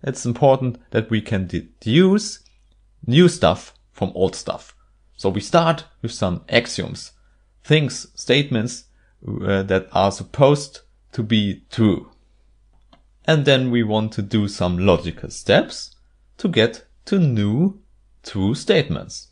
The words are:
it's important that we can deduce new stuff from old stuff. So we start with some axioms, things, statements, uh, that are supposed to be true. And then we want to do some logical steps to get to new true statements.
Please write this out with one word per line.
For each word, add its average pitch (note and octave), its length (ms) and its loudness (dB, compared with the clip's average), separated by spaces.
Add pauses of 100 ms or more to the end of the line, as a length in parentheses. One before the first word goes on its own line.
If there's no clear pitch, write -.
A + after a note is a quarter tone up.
it's - 200 -8
important C3 540 2 (140)
that A2 180 -2
we A2 100 0
can F#2+ 280 -4
deduce F#3 960 0 (600)
new D3+ 240 6
stuff - 460 0 (160)
from - 240 -6
old F#2+ 220 -2
stuff. - 400 -12 (400)
So - 140 -2
we G2+ 100 -4
start E3 420 0 (180)
with A#2+ 120 -6
some F#2 360 -4
axioms, - 640 -2 (540)
things, D3 500 0
statements, B2+ 680 -2 (420)
uh, G2 380 -2
that F#2+ 260 -2
are G2 220 0
supposed C#3+ 720 0 (280)
to A#2 140 -6
be G#2+ 460 0
true. G#2+ 420 2 (1120)
And D3+ 180 2
then C3 260 2
we A#2+ 120 2
want G#2+ 300 0
to G#2+ 100 -6
do G2+ 260 0
some F2+ 300 -2
logical F2 520 0
steps - 640 -2 (440)
to G#3+ 100 -4
get A#2 360 0 (220)
to G3 120 0
new C3 640 0 (420)
true G2 320 -2
statements. - 760 -2